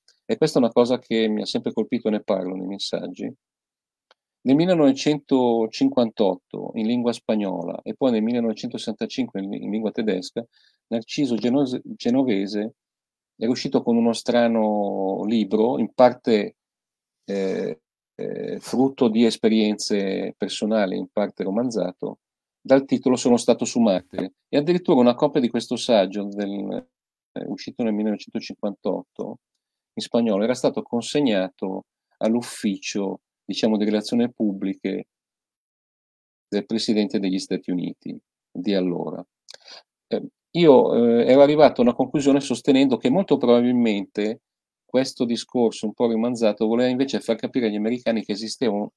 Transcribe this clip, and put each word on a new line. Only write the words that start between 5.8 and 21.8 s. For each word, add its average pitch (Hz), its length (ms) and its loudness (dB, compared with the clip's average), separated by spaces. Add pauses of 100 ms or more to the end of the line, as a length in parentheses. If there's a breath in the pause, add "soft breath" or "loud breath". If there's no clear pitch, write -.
in 113 100 -2
lingua 120 280 0
spagnola 92 680 -4
e - 140 -10
poi 131 160 2
nel 110 120 2
millenovecentosessantacinque 113 1160 -4
in, 98 120 -8
in 104 180 -8
lingua 107 200 -2
tedesca, 107 540 -4 (420)
Narciso 120 480 -2
Genose-, 123 480 0
Genovese 107 920 -2 (640)
era 110 120 -2
uscito 123 320 -2
con 120 140 0
uno 117 160 2
strano 104 1120 0
libro, 110 540 2
in 110 140 -4
parte, 113 640 2 (640)
eh, 95 560 -4 (360)
eh, - 440 -8
frutto 131 480 0
di 110 180 2
esperienze 104 1120 0
personali, 104 600 -4
in 92 100 -8
parte - 360 -4
romanzato, 104 760 -4 (400)